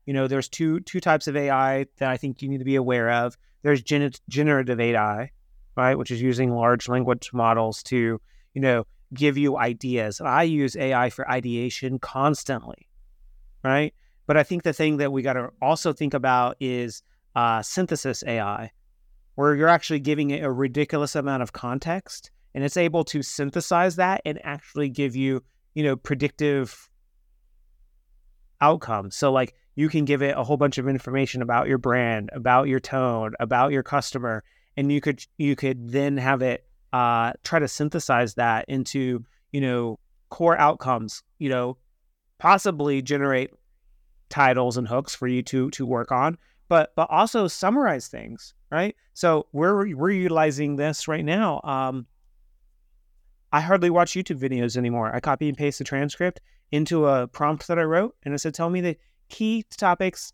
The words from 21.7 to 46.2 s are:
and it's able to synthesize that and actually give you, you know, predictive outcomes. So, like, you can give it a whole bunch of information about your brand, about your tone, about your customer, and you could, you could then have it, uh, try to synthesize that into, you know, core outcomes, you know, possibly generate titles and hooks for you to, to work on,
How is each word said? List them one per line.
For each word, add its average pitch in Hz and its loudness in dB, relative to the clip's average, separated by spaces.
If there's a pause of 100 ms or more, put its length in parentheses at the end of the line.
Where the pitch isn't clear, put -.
and 135 -4
it's 143 -2
able 170 2
to 147 -4
synthesize 170 0
that 185 0
and 151 -6
actually 147 -6
give 131 -2
you, 135 0 (320)
you 156 -2
know, 139 2
predictive 139 -4 (1700)
outcomes. 117 2
So, 143 2
like, 131 0 (220)
you 151 2
can 151 0
give 139 2
it 139 0
a 131 -2
whole 139 0
bunch 139 2
of 127 -2
information 131 -2
about 120 0
your 135 2
brand, 120 0
about 127 2
your 131 2
tone, 120 -2
about 123 2
your 135 0
customer, 123 -4 (320)
and 143 0
you 143 2
could, 139 -4 (120)
you 143 0
could 127 -4
then 139 0
have 131 0
it, 127 -2 (280)
uh, 120 2 (100)
try - 0
to 151 2
synthesize 131 0
that 117 0
into, 127 -4 (260)
you 143 -4
know, 123 -2 (300)
core 170 2
outcomes, 127 0 (160)
you 147 -2
know, 127 -2 (640)
possibly 151 2
generate 139 0 (800)
titles 127 4
and 123 -2
hooks 123 -2
for - -6
you 123 -2
to, 131 -2
to - -6
work 120 -2
on, 143 0 (300)